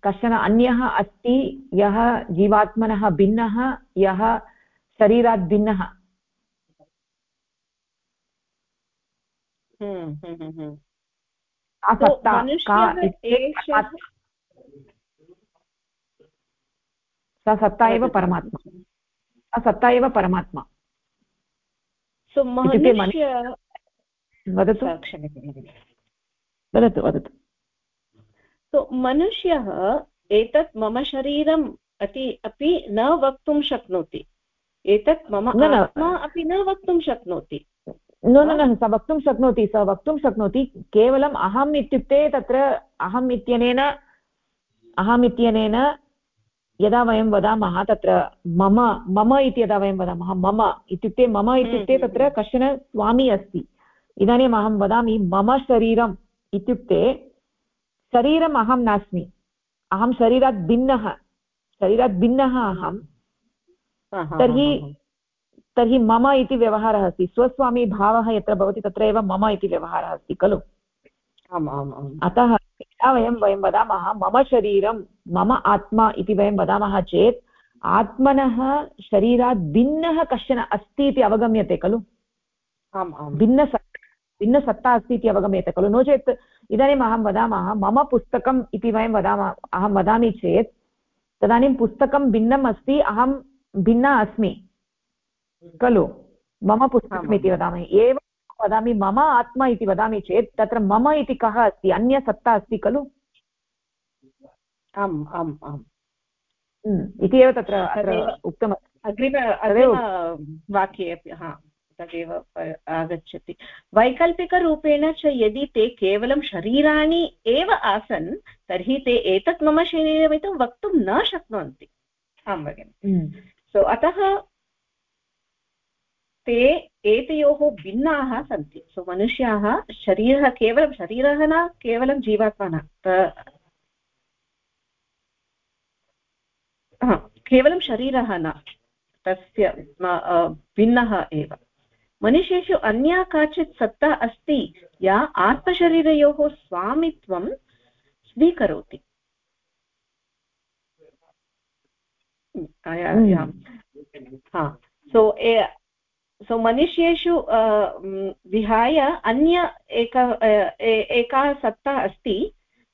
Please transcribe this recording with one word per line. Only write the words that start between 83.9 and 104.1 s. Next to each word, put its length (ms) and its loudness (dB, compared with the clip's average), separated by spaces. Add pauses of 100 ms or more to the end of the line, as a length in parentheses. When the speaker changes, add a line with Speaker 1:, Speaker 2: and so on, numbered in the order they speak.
Speaker 1:
भिन्नसत्ता 540 2
अस्ति 200 -2
इति 140 0
अवगम्यते 440 0
खलु? 160 0
नो 140 2
चेत् 280 2 (420)
इदानीम् 300 2
अहं 160 0
वदामः, 560 -2
"मम 300 2
पुस्तकम्" 600 -2 (100)
इति 180 -2
वयं 160 0
वदामः, 460 -2 (180)
अहं 180 -2
वदामि 400 2
चेत् 380 0 (760)
तदानीं 320 4
पुस्तकं 560 0
भिन्नम् 360 2
अस्ति, 340 -2
अहं 340 0 (420)
भिन्ना 440 2
अस्मि 480 -4 (1120)
खलु? 260 2 (560)
"मम 240 2
पुस्तकम्" 460 -2
इति 140 0
Speaker 2:
आमाम्। 240 -2
Speaker 1:
वदामि। 200 -10
एवं 720 0
वदामि, 300 0
"मम 240 -2
आत्मा" 480 0
इति 200 -2
वदामि 340 -2
चेत् 380 -2
तत्र 200 0
"मम" 340 2
इति 220 -2
कः 320 0
अस्ति? 240 0
अन्यसत्ता 640 0
अस्ति 240 -4
खलु? 280 -2 (1900)